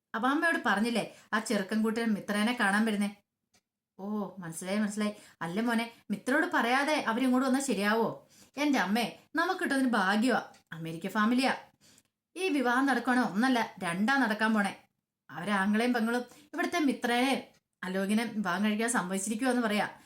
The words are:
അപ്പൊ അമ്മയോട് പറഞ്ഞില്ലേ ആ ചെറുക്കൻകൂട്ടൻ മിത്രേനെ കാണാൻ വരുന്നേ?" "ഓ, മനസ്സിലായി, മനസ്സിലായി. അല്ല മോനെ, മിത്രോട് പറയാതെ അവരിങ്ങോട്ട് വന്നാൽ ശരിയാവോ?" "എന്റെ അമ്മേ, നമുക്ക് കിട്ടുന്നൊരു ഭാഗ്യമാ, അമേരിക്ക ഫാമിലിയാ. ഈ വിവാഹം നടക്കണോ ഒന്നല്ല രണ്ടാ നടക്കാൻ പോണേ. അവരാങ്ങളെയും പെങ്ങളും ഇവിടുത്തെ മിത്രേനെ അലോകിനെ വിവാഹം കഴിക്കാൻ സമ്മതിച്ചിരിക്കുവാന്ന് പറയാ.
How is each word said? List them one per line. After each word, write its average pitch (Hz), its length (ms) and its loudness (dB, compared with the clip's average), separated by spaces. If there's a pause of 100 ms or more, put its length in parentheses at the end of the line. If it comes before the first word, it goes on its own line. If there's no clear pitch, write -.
(140)
അപ്പൊ 233 140 -2
അമ്മയോട് 330 380 2
പറഞ്ഞില്ലേ 214 400 0 (260)
ആ 220 80 0
ചെറുക്കൻകൂട്ടൻ 220 720 -2
മിത്രേനെ 208 400 0
കാണാൻ 208 320 2
വരുന്നേ?" 202 240 0 (880)
"ഓ, 190 60 -12 (340)
മനസ്സിലായി, 180 400 -6
മനസ്സിലായി. 208 340 -2 (280)
അല്ല 170 200 -4
മോനെ, 233 260 -2 (220)
മിത്രോട് 285 440 0
പറയാതെ 277 500 2
അവരിങ്ങോട്ട് 254 440 2
വന്നാൽ 262 180 0
ശരിയാവോ?" 208 440 0 (480)
"എന്റെ 277 220 2
അമ്മേ, 196 280 0 (280)
നമുക്ക് 370 280 0
കിട്ടുന്നൊരു 262 320 0
ഭാഗ്യമാ, 208 460 2 (320)
അമേരിക്ക 165 340 -8
ഫാമിലിയാ. 226 460 2 (800)
ഈ 359 140 -4
വിവാഹം 262 360 2
നടക്കണോ 247 380 2
ഒന്നല്ല 226 360 2 (200)
രണ്ടാ 190 380 0
നടക്കാൻ 220 360 2
പോണേ. 202 200 0 (560)
അവരാങ്ങളെയും 208 640 2
പെങ്ങളും 240 300 0 (260)
ഇവിടുത്തെ 349 300 -2
മിത്രേനെ 247 540 2 (500)
അലോകിനെ 196 420 0
വിവാഹം 202 380 -2
കഴിക്കാൻ 214 260 0
സമ്മതിച്ചിരിക്കുവാന്ന് 220 720 -2
പറയാ. 208 240 0 (200)